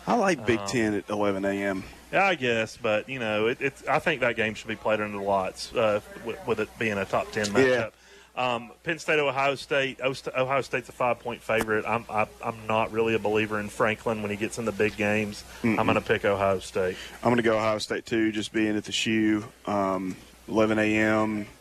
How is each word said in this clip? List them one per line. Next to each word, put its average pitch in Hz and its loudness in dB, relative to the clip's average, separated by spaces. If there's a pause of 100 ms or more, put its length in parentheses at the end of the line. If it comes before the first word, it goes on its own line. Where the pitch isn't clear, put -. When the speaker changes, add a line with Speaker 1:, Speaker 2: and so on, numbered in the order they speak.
Speaker 1:
I 180 2
like 190 2
Big 113 4
Speaker 2:
Um, 101 -6
Speaker 1:
Ten 107 2
at 101 -4
eleven 104 0
A 98 2
M. 98 -2 (300)
Speaker 2:
Yeah, 180 4
I 190 2
guess, 127 -2
but, 107 0
you 131 -8
know, 110 0
it, 123 0
it's, - -4
I 135 4
think 151 0
that 120 2
game 110 0
should - -14
be 110 -4
played 107 0
under 104 -6
the 98 -6
lights, 98 0
uh, 110 2 (200)
w-, 110 -8
with 110 0
it 107 -2
being 107 0
a 95 -2
top - -2
ten 107 -2
Speaker 1:
Yeah. 101 -4
Speaker 2:
matchup. 123 4 (440)
Um, 120 -2 (120)
Penn 160 -4
State, 160 0
Ohio 139 2
State. 135 -2
O-, 135 0
St-, - -8
Ohio 131 2
State's 127 -6
a - -16
five-point 120 -2
favorite. 110 0
I'm, 113 -2
I, 107 0 (160)
I'm 113 -6
not 110 2
really 113 2
a 110 2
believer 107 0
in 104 -4
Franklin 110 0
when 104 -4
he 104 -4
gets 104 -6
in 117 -4
the 107 -2
big 104 0
games. 104 0 (200)
Speaker 1:
Mm-mm. 110 4
Speaker 2:
I'm 113 2
gonna 107 4
pick 107 0
Ohio 98 2
State. 92 -2 (260)
Speaker 1:
I'm 117 4
gonna 120 4
go 113 4
Ohio 107 2
State, - -4
too, 110 2
just 104 -6
being 110 2
at 101 -4
the 98 -12
shoe, 107 2 (220)
um, 95 0 (320)
eleven 107 2
A 107 2
M. 110 2 (140)